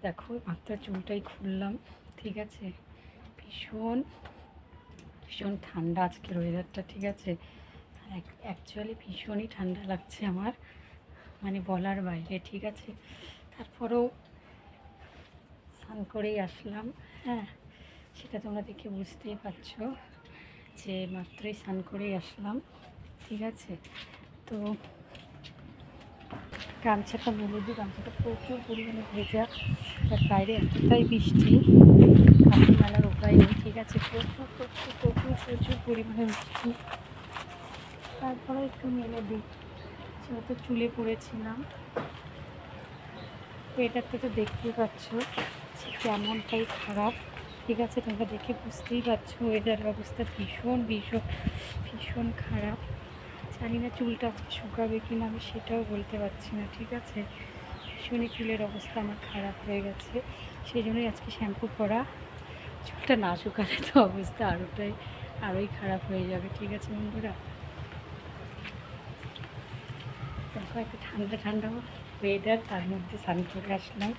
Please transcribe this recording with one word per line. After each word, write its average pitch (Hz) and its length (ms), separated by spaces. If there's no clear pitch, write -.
দেখো, 180 260
মাত্র - 200
চুলটাই 202 440
খুললাম, 196 440
ঠিক 202 160
আছে? 214 200
ভীষণ, 226 580
ভীষণ - 280
ঠান্ডা 170 400
আজকের - 300
ওয়েদারটা, 175 440
ঠিক 196 120
আছে? 190 180
এক-, - 200
actually 214 500
ভীষণই 208 520
ঠান্ডা 185 260
লাগছে - 340
আমার, 196 280
মানে, 196 160
বলার 190 360
বাইরে, 170 280
ঠিক 196 220
আছে? - 180
তারপরেও 240 460
স্নান 214 200
করেই 214 240
আসলাম, 208 380
হ্যাঁ, 233 220
সেটা - 260
তোমরা 208 260
দেখে 202 180
বুঝতেই 202 460
পারছো - 400
যে 185 340
মাত্রই 208 460
স্নান 190 160
করেই 202 320
আসলাম, 208 360
ঠিক 214 120
আছে? 220 200
তো 233 80
গামছাটা 214 460
মেলে 208 260
দিই, 233 140
গামছাটা 202 320
প্রচুর 233 340
পরিমাণে 226 360
ভেজা, 208 300
তার - 120
বাইরে 196 300
এতটাই - 500
বৃষ্টি, - 420
হাতে - 220
মেলার - 320
উপায় - 280
নেই, 196 120
ঠিক 214 200
আছে? - 140
প্রচুর, 262 380
প্রচুর, 254 340
প্রচুর, 254 320
প্রচুর 247 300
পরিমাণে 226 460
বৃষ্টি। - 380
তারপরে 262 400
একটু - 160
মেলে 226 300
দিই, 214 140
সেটা 226 240
তো 254 60
চুলে 233 220
পড়েছিলাম। 226 600
তো - 60
এটাতে 240 360
তো 262 40
দেখতেই 220 400
পাচ্ছ - 260
যে - 80
কেমনটাই 220 640
খারাপ, 208 340
ঠিক 226 220
আছে? 220 200
তোমরা 220 280
দেখে 214 180
বুঝতেই 240 440
পারছো - 300
ওয়েদারের 214 460
অবস্থা 214 280
ভীষণ, 233 440
ভীষণ, 220 340
ভীষণ 233 420
খারাপ। 214 340
জানি 233 240
না 247 140
চুলটা 233 340
শুকাবে 226 480
কি 233 140
না, 226 100
আমি 226 100
সেটাও 226 320
বলতে 208 280
পারছি 202 360
না, 208 60
ঠিক 226 120
আছে? - 200
ভীষণই 233 500
চুলের 220 340
অবস্থা 208 340
আমার 208 160
খারাপ 196 260
হয়ে 202 220
গেছে, 226 340
সেই 233 180
জন্যই 226 260
আজকে - 260
শ্যাম্পু 214 300
করা। 214 220
চুলটা - 280
না 196 160
শুকালে - 360
তো - 60
অবস্থা 190 340
আরোটাই, 185 380
আরোই 196 200
খারাপ 190 300
হয়ে 190 220
যাবে, 180 160
ঠিক 202 180
আছে - 180
বন্ধুরা? 208 380
দেখো, 202 300
একটা 226 220
ঠান্ডা 208 380
ঠান্ডা 214 240
ওয়েদার, 202 360
তার 185 220
মধ্যে 190 320
স্নান 175 160
করে 190 280
আসলাম। 208 400